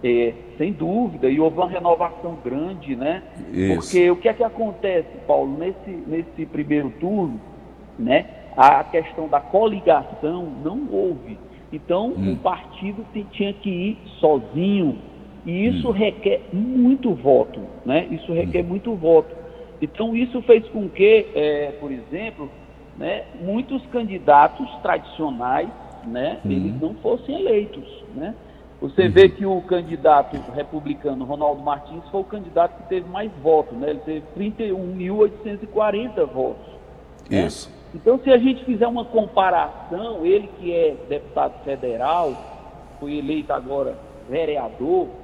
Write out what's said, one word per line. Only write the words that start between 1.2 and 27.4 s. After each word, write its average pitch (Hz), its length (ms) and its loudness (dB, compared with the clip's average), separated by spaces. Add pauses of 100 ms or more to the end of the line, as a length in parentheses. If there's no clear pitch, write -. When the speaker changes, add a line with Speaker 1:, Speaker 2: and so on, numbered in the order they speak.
Speaker 1:
e 139 120 2
houve 156 160 2
uma 180 120 0
renovação 175 760 -2
grande, 139 520 -6
né? 156 260 -4 (300)
Speaker 2:
Isso. - 240 2
Speaker 1:
Porque 175 340 4
o 175 60 4
que 202 120 2
é 220 40 4
que 220 120 -2
acontece, 196 640 -2 (180)
Paulo, 139 320 2
nesse, 185 320 -8 (160)
nesse 160 400 -6
primeiro 147 440 -2 (100)
turno, 170 400 -2 (580)
né? 127 280 2 (300)
A 139 280 8
questão 160 440 -4
da 143 120 2
coligação 175 1040 0 (180)
não 240 260 -6
houve. 175 480 -4 (340)
Então, 180 440 -2
Speaker 2:
Hum. 190 160 0
Speaker 1:
o - 40 -4
partido 196 760 -6
te-, 208 200 -8
tinha 202 200 -2
que 202 180 -6
ir 185 280 -4 (200)
sozinho, 156 800 2 (480)
e 185 200 -2
isso 247 220 0
Speaker 2:
Hum. 233 40 0
Speaker 1:
requer 202 480 0 (120)
muito 247 640 2
voto, 127 460 4 (260)
né? 156 240 2
Isso 165 220 -6
requer 170 300 0
Speaker 2:
Hum. 175 60 -4
Speaker 1:
muito 202 280 -4
voto. 160 380 6 (460)
Então, 226 340 -4
isso 247 280 -2
fez 226 260 8
com 208 200 -6
que, 214 460 6
é, 147 460 0
por 143 100 -8
exemplo, 139 580 -10 (480)
né, 190 260 -6 (180)
muitos 233 460 -4
candidatos 190 840 4 (140)
tradicionais, 143 840 -2 (380)
né, 127 380 -6
Speaker 2:
Hum. 104 80 -2
Speaker 1:
eles 101 280 -2
não 185 140 -4
fossem 247 460 -4